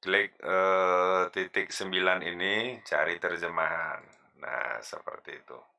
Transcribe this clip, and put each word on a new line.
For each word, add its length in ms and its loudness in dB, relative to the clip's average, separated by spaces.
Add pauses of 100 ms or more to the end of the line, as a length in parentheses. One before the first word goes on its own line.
Klik, 400 2
eh, 880 4
titik 400 -2
sembilan 560 0
ini, 560 -2
cari 400 0
terjemahan. 800 -2 (400)
Nah, 400 -6
seperti 560 -12
itu. 200 -18 (200)